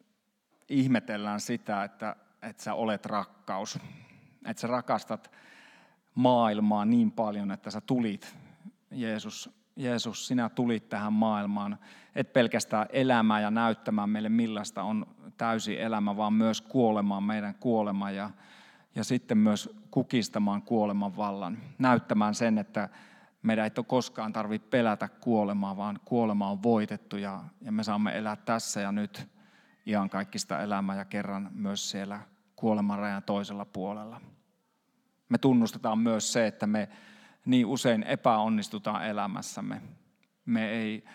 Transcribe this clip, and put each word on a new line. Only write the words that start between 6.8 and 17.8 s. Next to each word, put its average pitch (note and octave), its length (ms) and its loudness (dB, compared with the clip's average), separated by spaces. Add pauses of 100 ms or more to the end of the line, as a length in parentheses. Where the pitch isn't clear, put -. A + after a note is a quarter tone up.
niin A2+ 260 4
paljon, G#2 400 -4
että F#2+ 200 -10
sä G#2+ 100 -8
tulit, A2+ 540 -2 (560)
Jeesus. G#2+ 580 -6 (260)
Jeesus, A#2 520 -4
sinä B2 220 0
tulit A#2 400 -2
tähän G#2+ 240 -2
maailmaan, G#2 640 0 (380)
et - 180 -4
pelkästään A2+ 560 2
elämään A#2 520 4
ja G#2+ 100 0
näyttämään A2 580 0
meille, G#2+ 200 -2
millaista A2 540 0
on G#2+ 220 -4 (320)
täysi G#2+ 440 -2
elämä, G#2 360 0
vaan G#2+ 160 2
myös A2 280 4
kuolemaan G#2 600 2
meidän G#2 320 -4
kuolema G#2 560 0